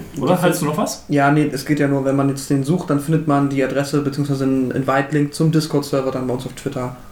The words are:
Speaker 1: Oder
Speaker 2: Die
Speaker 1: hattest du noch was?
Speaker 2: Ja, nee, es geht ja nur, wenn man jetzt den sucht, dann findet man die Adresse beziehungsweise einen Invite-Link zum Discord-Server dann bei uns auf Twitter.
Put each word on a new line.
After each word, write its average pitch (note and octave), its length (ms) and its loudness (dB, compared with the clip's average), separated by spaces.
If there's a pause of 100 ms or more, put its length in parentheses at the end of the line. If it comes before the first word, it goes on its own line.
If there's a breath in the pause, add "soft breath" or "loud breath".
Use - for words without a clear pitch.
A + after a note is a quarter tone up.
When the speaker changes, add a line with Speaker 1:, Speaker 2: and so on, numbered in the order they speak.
(200)
Speaker 1:
Oder E3 160 2
Speaker 2:
Die E3+ 60 0
Speaker 1:
hattest E3+ 200 2
du D3+ 40 0
noch D3 100 -2
was? - 320 -4
Speaker 2:
Ja, C#3+ 220 4
nee, D3+ 220 4
es B2+ 120 -6
geht D3 160 0
ja C#3+ 80 2
nur, C#3 160 0
wenn C3+ 120 2
man C#3 140 2
jetzt C3+ 200 -4
den C#3 140 2
sucht, D#3 260 0
dann C#3+ 100 2
findet D#3 280 0
man C#3 200 2
die C3+ 140 0
Adresse C#3 400 0
beziehungsweise C#3 420 -2
einen C3 260 2
Invite-Link C#3 640 0
zum D#3+ 180 2
Discord-Server C#3 580 0
dann B2+ 160 -4
bei B2 80 -2
uns B2+ 100 -6
auf B2+ 100 -8
Twitter. B2+ 420 -6 (160)